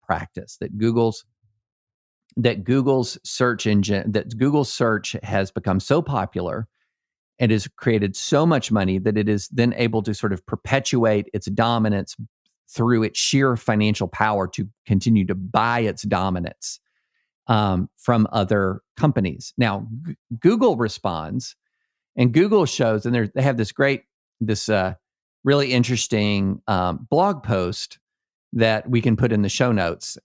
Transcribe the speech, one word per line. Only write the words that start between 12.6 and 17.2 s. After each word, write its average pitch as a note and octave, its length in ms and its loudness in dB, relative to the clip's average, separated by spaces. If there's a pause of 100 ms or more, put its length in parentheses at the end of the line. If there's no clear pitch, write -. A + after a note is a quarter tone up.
through A#2 340 2
its G#2+ 160 -4
sheer C3+ 360 2
financial G#2+ 520 0
power G#2 400 0
to - 200 -8 (180)
continue G2+ 400 4
to F#2 100 -4
buy A2 440 0
its G#2 240 -4
dominance, F#2 760 -4 (680)